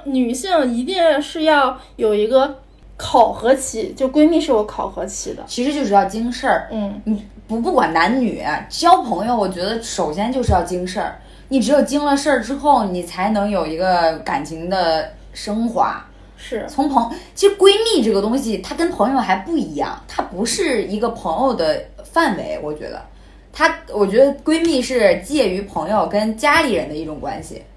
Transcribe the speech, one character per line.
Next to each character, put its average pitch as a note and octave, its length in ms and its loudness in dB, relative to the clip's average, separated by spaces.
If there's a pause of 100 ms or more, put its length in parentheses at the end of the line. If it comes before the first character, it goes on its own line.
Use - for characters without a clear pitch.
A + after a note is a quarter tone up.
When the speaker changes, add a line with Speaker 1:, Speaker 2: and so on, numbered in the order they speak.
Speaker 1:
女 B3+ 280 0
性 D4+ 400 0
一 A#3+ 120 -2
定 E4 380 2
是 D#4 220 -6
要 C#4 360 2 (160)
有 G#3+ 180 2
一 G#3 120 2
个 C4+ 340 2 (360)
考 - 360 4
核 A#3+ 220 2
期， - 420 -6
就 C4 120 0
闺 D4+ 200 6
蜜 E4 120 4
是 D4 120 0
有 G#3+ 120 4
考 - 240 -6
核 - 180 -8
期 - 260 -10
的。 - 140 -14
Speaker 2:
其 - 180 -4
实 D4 80 0
就 C#4 120 -2
是 G3+ 80 -2
要 G3 120 6
经 A3 260 -4
事 B3+ 160 -6
儿。 F#3+ 240 0
Speaker 1:
嗯。 G3+ 340 -6
Speaker 2:
你 G#3+ 200 -2 (240)
不， A3+ 120 -4
不 D#4+ 120 -2
管 B3+ 200 2
男 F#3 280 2
女， G3 220 -2 (260)
交 E4+ 340 4
朋 G#3 240 -4
友， A#3+ 100 0
我 G3+ 120 0
觉 F3+ 120 -8
得 A3+ 220 -4
首 D#3 300 -4
先 G#3 200 -2
就 C4 100 -2
是 G3+ 100 0
要 F3 100 2
经 F3+ 240 -6
事 F#3 140 -6
儿。 - 200 -6 (280)
你 C4 120 2
只 A3 120 0
有 C#4 100 6
经 C#4+ 200 0
了 C#4+ 140 2
事 D4 140 0
儿 B3+ 100 2
之 A#3 140 -6
后， C4+ 300 4
你 F3+ 180 -4
才 F#3 280 -4
能 G#3 200 0
有 F3 160 0
一 D#3 100 -6
个 F3 440 2
感 D3 240 -4
情 D#3+ 260 -8
的 E3 420 0 (200)
升 A3+ 360 -4
华。 - 380 -2 (300)
Speaker 1:
是。 - 320 -8
Speaker 2:
从 C#4+ 200 0
朋-， B3+ 220 2 (240)
其 G4+ 140 4
实 G4 80 -2
闺 G4 160 8 (120)
蜜 G#4+ 180 2
这 G#3+ 100 2
个 G3 100 2
东 A3+ 160 0
西， A3 200 -4
它 A3 160 -10
跟 E4 160 0
朋 A#3 220 0
友 C#4 60 2
还 F#3+ 180 0
不 E4 200 -4
一 E3 180 -4
样， - 340 -6
它 - 140 -4
不 G3 240 -6
是 C4 380 0
一 G#3 160 -4
个 A3+ 100 0
朋 F#3 360 -2
友 B3+ 60 2
的 D#3 320 0 (200)
范 C#4+ 320 0
围， - 260 -6
我 D3+ 100 -6
觉 - 160 -10
得。 - 140 -12 (500)
它， - 280 0 (120)
我 G3+ 140 2
觉 G#3+ 180 6
得 C#4 80 4 (100)
闺 D#4+ 220 0
蜜 D4 160 2
是 A3+ 400 2
介 C4+ 260 0
于 F#3+ 160 -2
朋 F3 280 -6
友 G3+ 160 0
跟 G#3+ 300 -2
家 D4 260 4
里 C4 100 0
人 D#3+ 160 -2
的 D3 60 -10
一 D#3 100 -6
种 D3+ 160 -10
关 B2 220 -8
系。 - 200 -18 (140)